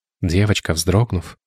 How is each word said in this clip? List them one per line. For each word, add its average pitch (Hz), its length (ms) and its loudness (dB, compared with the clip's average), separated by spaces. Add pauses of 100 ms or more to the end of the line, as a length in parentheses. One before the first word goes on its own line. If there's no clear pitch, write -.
(200)
Девочка, 95 540 0
вздрогнув, 90 720 -2